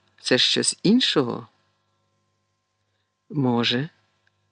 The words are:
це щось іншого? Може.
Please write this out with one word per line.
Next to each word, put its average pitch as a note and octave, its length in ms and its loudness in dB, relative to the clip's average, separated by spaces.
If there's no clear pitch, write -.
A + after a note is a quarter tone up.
це - 160 2
щось - 460 0
іншого? B2+ 640 0
Може. B2 600 -2